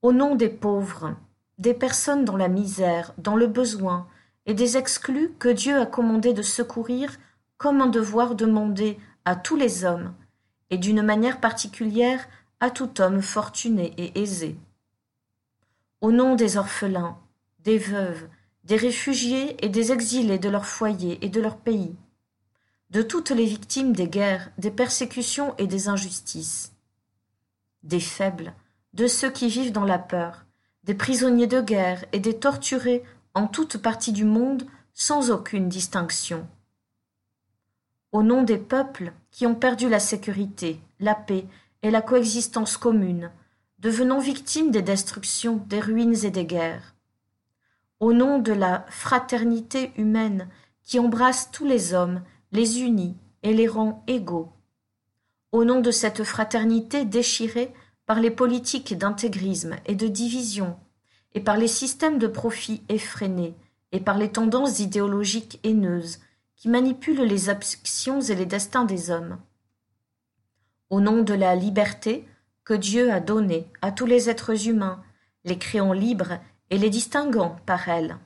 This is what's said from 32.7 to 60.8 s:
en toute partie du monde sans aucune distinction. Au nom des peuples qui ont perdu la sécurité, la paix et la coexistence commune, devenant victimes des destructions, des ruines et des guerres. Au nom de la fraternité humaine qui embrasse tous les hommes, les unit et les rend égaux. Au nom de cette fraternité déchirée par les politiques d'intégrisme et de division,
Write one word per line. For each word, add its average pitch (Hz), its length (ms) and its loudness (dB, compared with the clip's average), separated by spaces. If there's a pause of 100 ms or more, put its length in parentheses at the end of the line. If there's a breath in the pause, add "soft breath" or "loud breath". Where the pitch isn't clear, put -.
en 208 140 2
toute 311 300 -4
partie 226 340 -2
du 208 120 0
monde 247 440 2 (260 loud breath)
sans 277 380 2
aucune 190 360 -2
distinction. 175 800 -4 (1700)
Au 214 100 2
nom 247 220 6
des 220 120 2
peuples 254 560 -4 (200)
qui 240 140 -2
ont 233 100 2
perdu 247 320 2
la 214 100 4
sécurité, 196 840 -4 (200)
la 214 160 2
paix 190 280 -4 (380 loud breath)
et 214 80 2
la 220 120 4
coexistence 226 760 0
commune, 180 560 0 (480 soft breath)
devenant 254 400 2
victimes 285 500 -2
des 214 100 2
destructions, 196 760 -2 (100)
des 202 140 -4
ruines 220 440 2
et 208 60 0
des 180 160 -4
guerres. 165 480 -6 (1040)
Au 226 140 4
nom 269 260 6
de 220 140 2
la 185 360 0
fraternité 247 1080 -2
humaine 214 520 0 (360 loud breath)
qui 247 160 0
embrasse 240 500 2
tous - 160 -6
les 190 280 2
hommes, 180 280 0 (300 loud breath)
les 226 280 2
unit 196 360 0 (260)
et 214 100 2
les 226 140 6
rend 220 400 -2
égaux. 175 460 -4 (1000)
Au 233 140 4
nom 254 160 4
de 240 100 4
cette 214 320 0
fraternité 226 840 0
déchirée 233 680 -2 (320 loud breath)
par 220 140 2
les 226 100 4
politiques 240 680 0
d'intégrisme 190 760 -2 (100)
et 202 120 -4
de 220 100 0
division, 208 720 -4 (560)